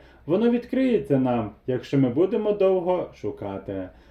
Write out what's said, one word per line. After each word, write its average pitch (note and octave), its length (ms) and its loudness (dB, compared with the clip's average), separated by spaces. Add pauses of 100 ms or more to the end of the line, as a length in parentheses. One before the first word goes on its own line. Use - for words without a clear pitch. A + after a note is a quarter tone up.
(260)
Воно A3 240 2
відкриється A#3+ 680 0
нам, A#2+ 320 0 (160)
якщо B2+ 320 -2
ми C3 100 4
будемо F#3+ 440 0
довго F#3 640 0
шукати. G2 720 -8 (220)